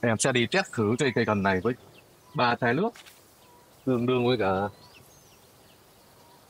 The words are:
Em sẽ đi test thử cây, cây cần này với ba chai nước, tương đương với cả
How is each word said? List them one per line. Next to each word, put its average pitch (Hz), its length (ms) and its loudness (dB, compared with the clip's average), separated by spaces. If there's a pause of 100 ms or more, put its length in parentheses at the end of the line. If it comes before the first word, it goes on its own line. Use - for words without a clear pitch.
Em 113 160 2
sẽ 139 140 0
đi 123 140 2
test 185 260 0
thử 110 280 0
cây, 139 160 2
cây 120 100 2
cần 104 180 0
này 95 180 2
với 233 120 -2 (600)
ba 120 220 0
chai 120 180 0
nước, 185 160 -2 (960)
tương 123 200 0
đương 123 220 0
với 127 100 0
cả 98 140 0 (2000)